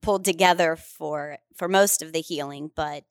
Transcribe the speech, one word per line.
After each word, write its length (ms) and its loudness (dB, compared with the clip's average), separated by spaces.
pulled 240 0
together 500 4
for, 600 -10
for 140 -6
most 340 4
of 100 -12
the 80 -4
healing, 560 -8
but 340 -6